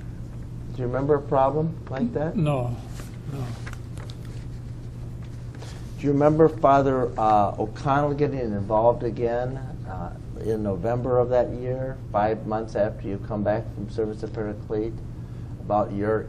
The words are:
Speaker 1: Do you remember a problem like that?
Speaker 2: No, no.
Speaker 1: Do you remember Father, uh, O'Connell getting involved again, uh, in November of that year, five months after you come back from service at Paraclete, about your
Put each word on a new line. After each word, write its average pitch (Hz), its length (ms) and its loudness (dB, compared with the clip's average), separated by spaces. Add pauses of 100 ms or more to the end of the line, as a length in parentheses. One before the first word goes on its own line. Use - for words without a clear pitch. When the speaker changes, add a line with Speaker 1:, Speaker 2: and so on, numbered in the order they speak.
(760)
Speaker 1:
Do 127 80 -6
you 123 40 -2
remember 135 300 2
a 139 60 0
problem 143 540 2 (140)
like 131 240 0
that? 151 220 0
Speaker 2:
No, 135 380 2 (580)
no. - 120 -4 (2500)
Speaker 1:
Do - 80 -2
you 143 60 4
remember 151 360 8
Father, 135 680 4
uh, 107 400 6
O'Connell 143 560 0
getting 143 240 0
involved 110 640 4
again, 120 540 0 (320)
uh, 90 260 -6 (280)
in 110 200 0
November 120 560 2
of 123 100 4
that 123 220 4
year, 127 480 -4 (120)
five 107 360 2
months 110 280 -2
after 107 320 0
you 98 120 -4 (100)
come 107 160 -2
back 107 180 2 (120)
from 101 160 -6
service 107 320 -2
at 107 100 -6
Paraclete, 107 640 -4 (680)
about 104 320 2
your 104 360 2